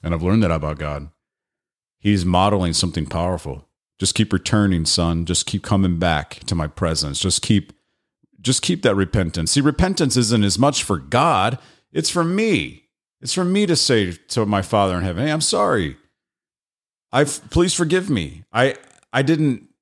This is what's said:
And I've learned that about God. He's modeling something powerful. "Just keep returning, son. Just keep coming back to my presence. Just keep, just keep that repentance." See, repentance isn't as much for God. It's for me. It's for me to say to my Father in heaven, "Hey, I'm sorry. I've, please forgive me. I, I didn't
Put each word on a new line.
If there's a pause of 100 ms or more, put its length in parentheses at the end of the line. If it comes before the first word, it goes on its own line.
And
I've
learned
that
about
God. (880)
He's
modeling
something
powerful. (300)
"Just
keep
returning,
son.
Just
keep
coming
back
to
my
presence.
Just
keep, (680)
just
keep
that
repentance."
See,
repentance
isn't
as
much
for
God. (340)
It's
for
me. (360)
It's
for
me
to
say (160)
to
my
Father
in
heaven,
"Hey,
I'm
sorry. (1120)
I've,
please
forgive
me.
I, (360)
I
didn't (140)